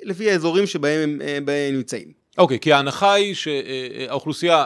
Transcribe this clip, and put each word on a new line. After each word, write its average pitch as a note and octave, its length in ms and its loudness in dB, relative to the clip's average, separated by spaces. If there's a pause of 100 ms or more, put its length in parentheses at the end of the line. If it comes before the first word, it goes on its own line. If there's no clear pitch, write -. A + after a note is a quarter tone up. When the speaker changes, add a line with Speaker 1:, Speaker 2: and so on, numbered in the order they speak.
Speaker 1:
לפי G3+ 280 -2
האזורים F3 360 2
שבהם D3+ 420 0
הם, D3 120 -6
אה, C#3+ 240 -4
בהם C#3+ 300 -2
נמצאים. A2+ 360 -8 (260)
Speaker 2:
אוקיי, C3+ 220 4
כי D3+ 140 4
ההנחה C#3 400 2
היא G3+ 220 0
שה-, - 140 -8
אה, C3 380 -6 (120)
אה, C3 100 -8
האוכלוסייה D3+ 560 0